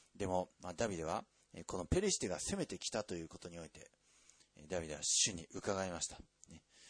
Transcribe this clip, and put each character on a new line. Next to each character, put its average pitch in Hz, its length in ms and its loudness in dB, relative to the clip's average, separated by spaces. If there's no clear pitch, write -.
で 101 100 0
も、 92 240 4
ま 90 100 -6
あ、 87 40 -8
ダ 113 140 2
ビ 95 80 0
デ 80 80 -2
は、 85 200 0
え 85 40 -8
ー、 85 40 -12
こ - 140 -4
の 87 80 -2
ペ 180 140 4
リ 202 100 4
シ - 80 2
テ 127 80 0
が 90 140 0
攻 - 180 0
め 175 80 0
て 92 120 -6
き - 120 -4
た 107 140 0
と 95 100 -4
い 85 80 0
う 80 60 -6
こ - 100 -14
と 90 100 -10
に 85 120 -10
お 82 40 -8
い 78 60 -12
て、 - 220 -18
え 76 80 -16
ー、 76 40 -16
ダ 90 120 2
ビ 80 80 -2
デ 76 60 -4
は 73 80 -6
主 - 300 6
に 82 220 -6
伺 95 320 0
い 90 60 -4
ま 82 80 -4
し - 80 -2
た。 - 100 -12
ね。 82 120 -20